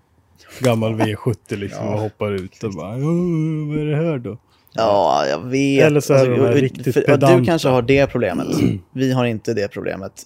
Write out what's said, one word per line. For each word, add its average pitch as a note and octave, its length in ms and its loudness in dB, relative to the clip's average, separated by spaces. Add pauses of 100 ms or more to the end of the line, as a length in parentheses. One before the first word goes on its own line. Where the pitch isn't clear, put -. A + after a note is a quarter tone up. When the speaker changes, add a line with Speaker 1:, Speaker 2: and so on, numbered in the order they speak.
(600)
Speaker 1:
gammal A2+ 360 0
V A2 200 -2
sjuttio - 400 -6
liksom G2+ 300 -8
Speaker 2:
Ja. G#2 80 -4
Speaker 1:
och G#2 60 -2
hoppar G#2+ 320 -6
ut G2 320 -8
och G#2 100 -6
bara, F2 220 -10
"Åh, D#3 760 -2
vad D3+ 100 -6
är D3+ 60 -4
det D3+ 100 -2
här D#3+ 220 -2
då?" A#2+ 200 -10 (360)
Speaker 3:
Ja, F#2 540 2
jag D2 140 -2
vet. C#3 440 2
Speaker 1:
Eller D3 140 4
så D3 140 0
är C#3 40 6
Speaker 3:
Alltså, C3 160 4
Speaker 1:
de C3+ 80 0
här C3 80 4
Speaker 3:
och, A#2+ 60 2
Speaker 1:
riktigt C3 380 0
Speaker 3:
för, C#3+ 80 2
ja, - 60 -4
du C3+ 60 4
Speaker 1:
pedanta. C3 320 6
Speaker 3:
kanske D#3+ 240 0
har B2+ 120 4
det C3+ 260 4
problemet. F2+ 400 -4 (220)
<clears throat> G2+ 220 -6
Vi C3 200 -2
har B2+ 140 0
inte A#2 280 -4
det G#2 140 -2
problemet F#2 580 -10